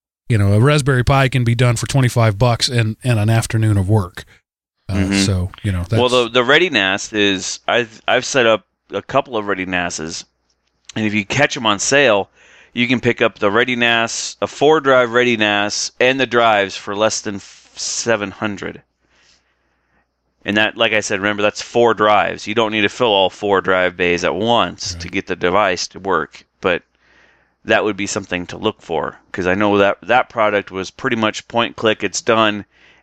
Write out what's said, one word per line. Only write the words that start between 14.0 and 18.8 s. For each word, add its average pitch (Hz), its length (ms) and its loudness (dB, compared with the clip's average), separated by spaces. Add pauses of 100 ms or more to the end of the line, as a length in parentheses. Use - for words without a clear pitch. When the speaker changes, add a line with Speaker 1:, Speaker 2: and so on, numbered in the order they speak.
Speaker 2:
a 101 60 -4
four 156 340 2
drive 127 300 2
Ready 120 260 2
nas, 104 640 0
and 131 200 2
the 131 80 0
drives 107 480 2
for 101 200 -8
less 107 260 0
than 104 140 -8
f-, - 400 -18
seven 104 560 -4
hundred. 95 500 -8 (1600)